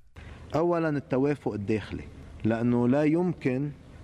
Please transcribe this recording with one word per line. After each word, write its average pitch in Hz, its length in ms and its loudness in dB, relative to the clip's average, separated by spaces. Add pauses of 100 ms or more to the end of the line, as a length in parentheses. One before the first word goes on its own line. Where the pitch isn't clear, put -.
(560)
أولًا 165 340 2
التوافق 139 640 0
الداخلي، 101 500 -2 (400)
لأنه 120 440 2
لا 139 160 4
يمكن 151 680 2 (340)